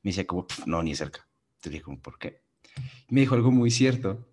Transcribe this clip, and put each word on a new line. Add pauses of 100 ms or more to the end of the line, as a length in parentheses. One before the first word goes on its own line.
Me
decía
como,
"Pf,
no,
ni
de
cerca." (280)
Entonces
le
dije
como,
"¿Por
qué?" (680)
Y
me
dijo
algo
muy
cierto